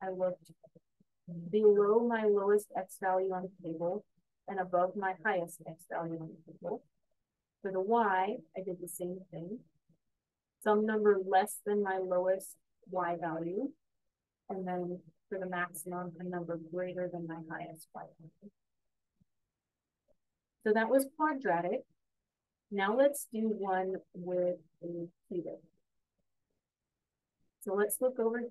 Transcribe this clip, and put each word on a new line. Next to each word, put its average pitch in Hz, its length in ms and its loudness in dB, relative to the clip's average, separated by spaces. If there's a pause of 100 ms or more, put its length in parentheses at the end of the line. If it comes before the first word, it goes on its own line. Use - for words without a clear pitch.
I 190 80 -4
looked 185 420 -4 (1000)
below 208 560 6
my 226 160 0
lowest 208 440 4 (100)
X 185 240 -8
value 185 320 0
on 185 100 -4
the 175 260 -10
table 170 360 -4 (420)
and 190 120 -6
above 180 360 2
my 190 200 -2 (100)
highest 175 400 -2
X 160 240 -16
value 165 300 -4
on 160 100 -10
the - 220 -20
table. 190 320 -8 (800)
For 196 100 -6
the 190 100 -2
Y, 208 540 2 (200)
I 190 60 -6
did 185 200 -6
the 175 80 -10
same 180 300 -6 (120)
thing. 175 280 -10 (1000)
Some 214 240 4
number 214 400 6
less 190 400 4
than 208 160 2
my 190 160 0
lowest 185 600 0 (340)
Y 175 280 -2
value, 170 520 -4 (800)
and 190 180 -6
then 180 320 -4 (300)
for 196 100 -6
the 185 80 -6
maximum, 180 720 -6
a 180 40 -8
number 170 360 -6 (120)
greater 180 400 -4
than 170 140 -8
my 160 140 -10 (100)
highest 160 460 -12
Y - 80 -12 (160)
value. 165 320 -20 (2000)
So 220 100 4
that 226 160 4
was 269 180 6 (100)
quadratic. 208 640 0 (880)
Now 202 260 0
let's 277 380 4
do 220 160 0
one 190 460 0 (180)
with 180 440 -2 (260)
a 170 240 -8 (200)
cubic. - 340 -8 (2000)
So 202 120 -4
let's 208 260 2
look 254 200 2
over 233 320 2